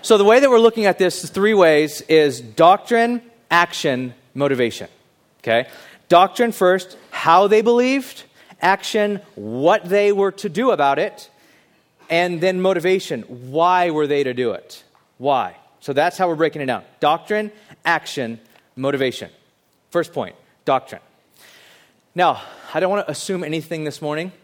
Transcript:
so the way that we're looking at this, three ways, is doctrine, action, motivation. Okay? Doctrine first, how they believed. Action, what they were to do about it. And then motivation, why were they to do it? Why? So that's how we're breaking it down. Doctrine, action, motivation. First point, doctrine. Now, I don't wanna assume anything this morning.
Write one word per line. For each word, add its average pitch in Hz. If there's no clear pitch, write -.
so 220
the 202
way 233
that 277
we're 240
looking 226
at 185
this, 180
three 208
ways, 156
is 147
doctrine, 208
action, 139
motivation. 127
Okay? 120
Doctrine 190
first, 185
how 180
they 214
believed. 247
Action, 202
what 135
they 202
were 196
to 202
do 202
about 143
it. -
And 175
then 185
motivation, 180
why 175
were 151
they 143
to 127
do 120
it? -
Why? 123
So 143
that's 156
how 185
we're 165
breaking 156
it 135
down. 110
Doctrine, 208
action, 131
motivation. 131
First 165
point, 104
doctrine. 131
Now, 165
I 156
don't 180
wanna 202
assume 175
anything 156
this 147
morning. 156